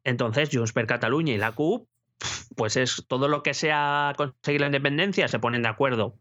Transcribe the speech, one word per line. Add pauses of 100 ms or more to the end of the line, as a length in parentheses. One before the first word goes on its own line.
Entonces,
Junts
per
Catalunya
y
la
cup, (720)
pues
es
todo
lo
que
sea
conseguir
la
independencia,
se
ponen
de
acuerdo.